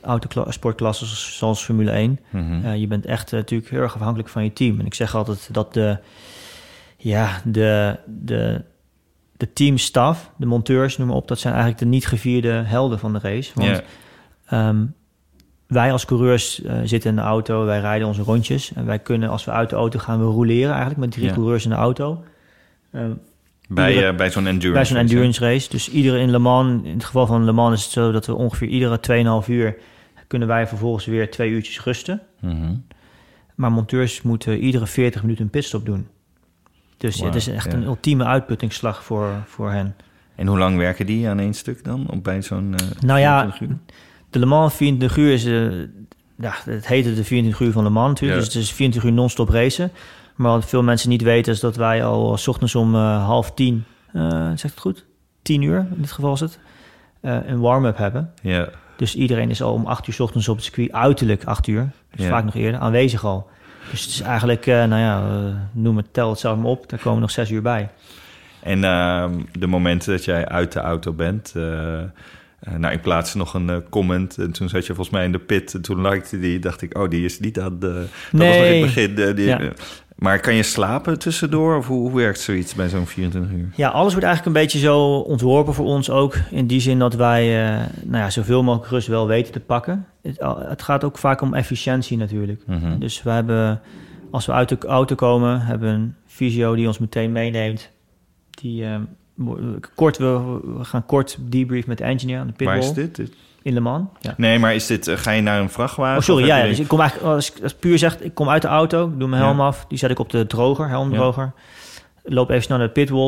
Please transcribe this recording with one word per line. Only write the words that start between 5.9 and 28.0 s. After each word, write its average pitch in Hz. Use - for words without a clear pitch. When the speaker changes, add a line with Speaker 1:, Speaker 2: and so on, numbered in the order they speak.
Speaker 1:
ja, 107
de, 107
de, 110
de -
teamstaf, 143
de 135
monteurs, 127
noem 127
maar 123
op, 127
dat 120
zijn 120
eigenlijk 117
de 120
niet 127
gevierde 123
helden 113
van 107
de 107
race. 107
Want, 101
Speaker 2:
Ja. 92
Speaker 1:
ehm, 110
wij 123
als 127
coureurs, 123
eh, 117
zitten 110
in 110
de 110
auto, 110
wij 104
rijden 107
onze 104
rondjes. 113
En 120
wij 107
kunnen, 113
als 110
we 117
uit 113
de 110
auto 117
gaan, 113
we 110
roleren 117
eigenlijk 143
met 123
drie 120
Speaker 2:
Ja. 95
Speaker 1:
coureurs 113
in 113
de 110
auto. 143
Ehm, 117
Speaker 2:
Bij, 92
Speaker 1:
iedere 95
Speaker 2:
eh, 92
bij 92
zo'n 95
endurance 92
Speaker 1:
bij 135
zo'n 127
Speaker 2:
race, 117
hè? 113
Speaker 1:
endurance 123
race. 127
Dus -
iedere 131
in 127
Le 120
Mans, 123
in 78
het 113
geval 127
van 113
Le 110
Mans 117
is 101
het -
zo 117